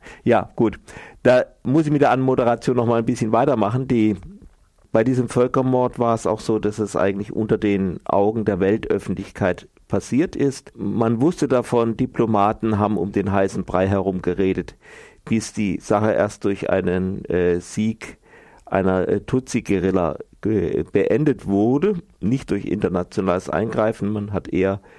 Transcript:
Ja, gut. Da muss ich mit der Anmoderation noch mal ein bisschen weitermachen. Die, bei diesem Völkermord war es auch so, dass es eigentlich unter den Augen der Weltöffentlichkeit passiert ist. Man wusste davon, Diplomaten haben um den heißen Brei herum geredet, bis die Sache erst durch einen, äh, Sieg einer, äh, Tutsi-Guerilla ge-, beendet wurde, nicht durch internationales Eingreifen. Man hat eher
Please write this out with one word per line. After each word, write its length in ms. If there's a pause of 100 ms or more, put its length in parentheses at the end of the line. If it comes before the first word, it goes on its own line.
(260)
Ja, 320
gut. 220 (440)
Da 220 (180)
muss 220
ich 60
mit 100
der 100
Anmoderation 640
noch 100
mal 140
ein 60
bisschen 260
weitermachen. 560
Die, 300 (760)
bei 140
diesem 240
Völkermord 680
war 160
es 140
auch 140
so, 180
dass 180
es 200
eigentlich 340
unter 260
den 460
Augen 400
der 160
Weltöffentlichkeit 1120 (180)
passiert 480
ist. 400
Man 460
wusste 260
davon, 480
Diplomaten 840
haben 200
um 160
den 180
heißen 320
Brei 240
herum 340
geredet, 540 (480)
bis 300
die 260
Sache 320
erst 320
durch 260
einen, 540
äh, 380
Sieg 560 (480)
einer, 420
äh, 140
Tutsi-Guerilla 960 (240)
ge-, 500
beendet 540
wurde, 560 (180)
nicht 320
durch 140
internationales 840
Eingreifen. 640
Man 220
hat 160
eher 320 (180)